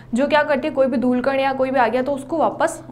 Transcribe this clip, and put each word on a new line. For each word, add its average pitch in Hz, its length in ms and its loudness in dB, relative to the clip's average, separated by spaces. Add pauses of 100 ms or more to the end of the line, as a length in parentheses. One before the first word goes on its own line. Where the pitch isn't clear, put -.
(140)
जो 262 140 2
क्या 294 160 4
करती 294 240 0
है, 302 60 -4
कोई 269 140 2
भी 262 100 -2
धूलकण 247 420 0
या 269 140 0
कोई 262 180 -2
भी 269 80 2
आ 233 80 4
गया 247 140 0
तो 277 120 -2
उसको 277 240 -6
वापस 294 440 0 (100)